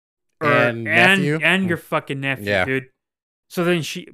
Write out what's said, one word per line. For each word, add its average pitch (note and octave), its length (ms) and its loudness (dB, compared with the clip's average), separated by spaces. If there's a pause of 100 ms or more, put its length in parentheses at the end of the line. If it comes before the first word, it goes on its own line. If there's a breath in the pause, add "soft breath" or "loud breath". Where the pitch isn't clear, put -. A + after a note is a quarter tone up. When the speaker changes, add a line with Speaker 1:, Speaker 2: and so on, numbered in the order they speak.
(400)
Speaker 1:
or, D3 120 0
Speaker 2:
And A#2+ 340 0
Speaker 1:
and, F3+ 360 4
Speaker 2:
nephew? D3 200 0
Speaker 1:
and F3+ 260 2
your E3 100 -2
Speaker 2:
Mm. - 40 -14
Speaker 1:
fucking D3 380 -6
nephew, C3 260 -6
Speaker 2:
Yeah. G2 180 2
Speaker 1:
dude?" C3 240 -4 (600)
So F3 160 -4
then F3 180 0
she, F3 320 -10